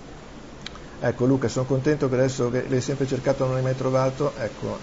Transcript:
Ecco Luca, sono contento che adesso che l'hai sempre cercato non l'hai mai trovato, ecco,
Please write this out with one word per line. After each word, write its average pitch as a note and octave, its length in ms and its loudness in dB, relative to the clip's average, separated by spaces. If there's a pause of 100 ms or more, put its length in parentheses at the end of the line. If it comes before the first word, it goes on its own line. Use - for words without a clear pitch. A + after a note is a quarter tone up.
(1040)
Ecco B2 220 2
Luca, B2+ 240 4
sono C3 160 0
contento C#3 460 2
che A#2+ 40 0
adesso C3 360 2
che B2 180 0
l'hai B2+ 140 2
sempre C#3 240 -2
cercato C3+ 400 0
non C3 80 0
l'hai C3 80 0
mai C3 120 0
trovato, C3 600 2
ecco, G#2+ 460 -4